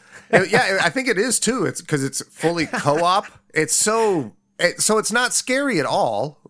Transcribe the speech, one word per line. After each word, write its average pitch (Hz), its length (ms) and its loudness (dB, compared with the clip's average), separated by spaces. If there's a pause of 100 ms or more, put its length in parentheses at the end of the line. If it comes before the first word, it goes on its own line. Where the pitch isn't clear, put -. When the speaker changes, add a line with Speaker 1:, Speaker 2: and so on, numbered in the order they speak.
(300)
Speaker 1:
It, 190 200 4
yeah, 196 320 2
I 170 80 2
think 262 180 -2
it 185 100 0
is 240 220 0
too. 220 260 0
It's - 160 -4
'cause 143 220 -2
it's - 240 -6
fully 165 380 -2
Speaker 2:
<laughs> - 60 -10
Speaker 1:
co-op. 175 540 2 (260)
It's 151 220 0
so, 208 580 0 (260)
it, 170 220 0
so 214 180 2
it's 202 140 -2
not 240 220 0
scary 262 460 0
at 127 60 0
all, 135 520 -2 (120)